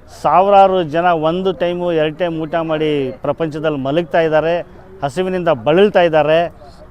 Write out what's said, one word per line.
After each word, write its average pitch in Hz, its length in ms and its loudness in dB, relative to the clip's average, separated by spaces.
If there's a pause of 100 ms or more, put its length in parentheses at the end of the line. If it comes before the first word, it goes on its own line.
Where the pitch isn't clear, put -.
(220)
ಸಾವಿರಾರು 190 600 4
ಜನ 165 220 -2
ಒಂದು 175 480 0
ಟೈಮು, 175 400 -4
ಎರಡು 156 240 -2
ಟೈಮ್ 165 240 -4
ಊಟ 160 140 -6
ಮಾಡಿ 151 680 -4
ಪ್ರಪಂಚದಲ್ಲಿ 151 560 -4
ಮಲಗ್ತಾ 160 420 -2
ಇದ್ದಾರೆ, 160 600 -2 (240)
ಹಸಿವಿನಿಂದ 180 440 -4
ಬಳಲ್ತಾ 165 540 2
ಇದ್ದಾರೆ. 156 500 2 (380)